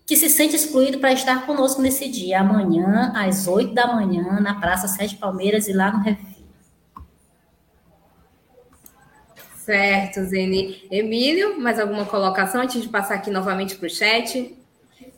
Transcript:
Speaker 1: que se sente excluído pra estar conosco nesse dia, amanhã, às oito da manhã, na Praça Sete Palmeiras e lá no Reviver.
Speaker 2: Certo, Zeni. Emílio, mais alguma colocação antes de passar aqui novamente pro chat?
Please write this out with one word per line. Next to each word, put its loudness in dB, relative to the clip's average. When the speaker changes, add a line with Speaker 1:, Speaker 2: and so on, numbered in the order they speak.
Speaker 1:
que 2
se 4
sente 4
excluído 2
pra 4
estar 0
conosco 0
nesse 0
dia, -2
amanhã, 2
às 0
oito 0
da 4
manhã, 0
na 0
Praça -2
Sete -4
Palmeiras -2
e 0
lá 2
no 2
Reviver. -4
Speaker 2:
Certo, 0
Zeni. -2
Emílio, 0
mais 0
alguma -2
colocação 0
antes -4
de -10
passar -4
aqui -6
novamente -4
pro -8
chat? -2